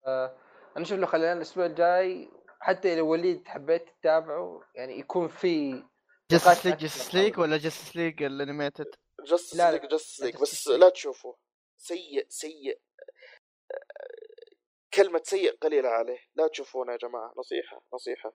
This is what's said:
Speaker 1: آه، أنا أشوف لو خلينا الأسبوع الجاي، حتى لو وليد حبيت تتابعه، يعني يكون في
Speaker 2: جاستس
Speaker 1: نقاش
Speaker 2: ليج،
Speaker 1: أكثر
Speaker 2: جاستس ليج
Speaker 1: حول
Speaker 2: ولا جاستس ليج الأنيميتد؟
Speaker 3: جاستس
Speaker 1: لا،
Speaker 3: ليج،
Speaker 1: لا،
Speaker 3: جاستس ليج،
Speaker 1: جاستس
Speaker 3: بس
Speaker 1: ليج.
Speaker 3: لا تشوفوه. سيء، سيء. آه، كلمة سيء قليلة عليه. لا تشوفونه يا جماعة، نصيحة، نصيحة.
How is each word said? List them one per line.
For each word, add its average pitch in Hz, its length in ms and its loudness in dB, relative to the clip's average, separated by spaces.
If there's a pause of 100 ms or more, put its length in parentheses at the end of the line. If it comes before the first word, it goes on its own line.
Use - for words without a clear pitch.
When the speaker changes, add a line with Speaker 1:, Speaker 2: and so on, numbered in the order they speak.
Speaker 1:
آه، 131 320 -4 (380)
أنا 165 80 -6
أشوف 190 140 -4
لو 180 80 0
خلينا 165 260 2
الأسبوع 175 340 -2
الجاي، 180 640 2 (300)
حتى 185 360 2
لو 160 140 2
وليد 170 380 0
حبيت 160 400 -2
تتابعه، 160 720 -2 (140)
يعني 123 240 -12
يكون 160 300 -2
في 147 560 -2 (460)
Speaker 2:
جاستس 165 180 6
Speaker 1:
نقاش 175 160 6
Speaker 2:
ليج، 180 100 4
Speaker 1:
أكثر 151 80 -8
Speaker 2:
جاستس - 320 -8
ليج 196 200 4
Speaker 1:
حول 180 100 0
Speaker 2:
ولا 156 120 0
جاستس 156 400 -6
ليج 160 260 -4
الأنيميتد؟ 143 720 -6 (300)
Speaker 3:
جاستس 170 320 0
Speaker 1:
لا، 170 160 4
Speaker 3:
ليج، 160 100 -2
Speaker 1:
لا، - 60 -14
Speaker 3:
جاستس - 320 -6
ليج، 123 160 -4
Speaker 1:
جاستس 143 160 -2
Speaker 3:
بس - 160 -8
Speaker 1:
ليج. 143 120 6
Speaker 3:
لا 185 80 12
تشوفوه. 135 500 -4 (380)
سيء، 170 520 -6
سيء. 151 520 -10 (920)
آه، - 40 -10 (1160)
كلمة 180 300 6
سيء 190 320 0
قليلة 147 320 0
عليه. 117 300 -2 (160)
لا 160 140 2
تشوفونه 131 440 -8
يا 120 40 -6
جماعة، 120 400 -10
نصيحة، - 460 -8 (120)
نصيحة. 123 400 -10